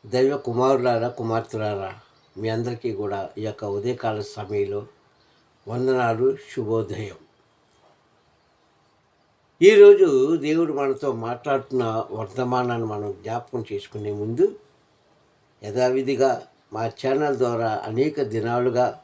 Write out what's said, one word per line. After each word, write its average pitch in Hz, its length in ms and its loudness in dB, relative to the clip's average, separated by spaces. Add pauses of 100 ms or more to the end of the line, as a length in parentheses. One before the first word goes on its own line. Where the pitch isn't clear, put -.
దైవ 127 340 2
కుమారులారా, 123 680 0 (100)
కుమార్తెలారా, 107 720 -6 (460)
మీ 107 140 -6
అందరికీ 117 500 -6
కూడా 101 200 -6 (180)
ఈ 107 60 -8
యొక్క 107 220 -8 (100)
ఉదయకాల 107 540 -4
సమయంలో 101 500 -6 (880)
వందనాలు, 123 600 0 (240)
శుభోదయం. 107 680 -6 (2500)
ఈరోజు 202 480 12 (360)
దేవుడు 156 280 0
మనతో 135 380 -2 (140)
మాట్లాడుతున్న 123 600 -4 (320)
వర్తమానాన్ని 123 760 -4
మనం 104 180 -8 (120)
జ్ఞాపకం 113 480 -8
చేసుకునే 104 500 -8
ముందు, 120 260 0 (1120)
యథావిధిగా 127 680 0 (420)
మా 110 120 -4 (160)
ఛానల్ 139 420 -2
ద్వారా 117 300 -2 (160)
అనేక 143 340 -2 (120)
దినాలుగా 120 520 0 (160)